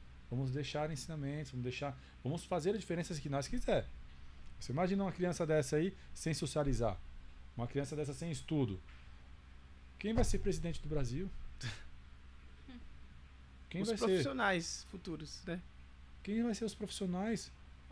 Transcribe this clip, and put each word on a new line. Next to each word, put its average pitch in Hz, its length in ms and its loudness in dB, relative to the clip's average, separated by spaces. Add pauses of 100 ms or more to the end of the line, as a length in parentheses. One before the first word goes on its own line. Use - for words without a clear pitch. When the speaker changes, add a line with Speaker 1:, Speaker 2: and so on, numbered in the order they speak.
(300)
Speaker 1:
vamos 127 220 2
deixar 147 400 0
ensinamentos, 147 600 -2
vamos 127 120 -2
deixar, 131 340 -2 (240)
vamos 165 220 0
fazer 175 280 2
a 226 60 4
diferença 175 380 0
que 147 140 -2
nós 139 180 2
quiser. 202 380 4 (760)
Você - 120 -4
imagina 185 320 4
uma 185 80 0
criança 175 340 2
dessa 151 300 6
aí 170 160 6 (220)
sem - 220 0
socializar? 123 600 4 (640)
Uma 117 100 0
criança 139 280 0
dessa 147 180 0
sem 170 180 -4
estudo? 131 480 4 (1160)
Quem 214 160 0
vai 214 100 10
ser - 160 6
presidente 165 420 2
do 151 60 -4
Brasil? 147 420 2 (320)
Speaker 2:
<laughs> 113 100 -2 (2000)
Speaker 1:
Quem 175 120 -2
Speaker 3:
Os 208 80 2
Speaker 1:
vai 220 80 4
ser? 233 80 2
Speaker 3:
profissionais 196 840 4
futuros, 160 540 -6
né? 180 140 -2 (640)
Speaker 1:
Quem 220 200 2
vai 233 100 4
ser 214 120 -2
os 202 100 -2
profissionais? 190 760 0 (400)